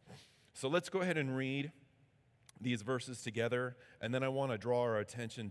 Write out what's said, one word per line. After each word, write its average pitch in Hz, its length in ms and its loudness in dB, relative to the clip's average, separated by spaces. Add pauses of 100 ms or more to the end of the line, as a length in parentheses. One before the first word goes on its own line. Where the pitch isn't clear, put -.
(520)
So - 160 -2
let's 170 200 2
go 190 120 0
ahead 180 160 2
and 131 200 0
read 135 360 -2 (880)
these 120 220 0
verses 120 400 -4
together, 120 540 0 (240)
and 117 140 0
then 131 80 2
I 135 60 2
wanna 135 300 2
draw 120 240 2
our 113 160 4
attention 110 520 -4